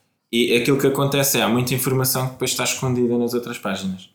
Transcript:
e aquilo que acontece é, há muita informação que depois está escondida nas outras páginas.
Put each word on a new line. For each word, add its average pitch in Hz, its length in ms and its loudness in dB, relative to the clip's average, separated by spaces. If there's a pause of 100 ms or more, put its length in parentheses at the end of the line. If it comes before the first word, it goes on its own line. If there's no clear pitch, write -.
(300)
e 117 260 2
aquilo 131 220 2
que 139 80 2
acontece 135 520 0
é, 110 40 2
há 104 60 2
muita 123 260 2
informação 131 520 0
que 127 60 -8
depois - 200 -4
está 127 100 -4
escondida 123 560 0
nas 120 160 0
outras 120 240 -4
páginas. 95 560 -6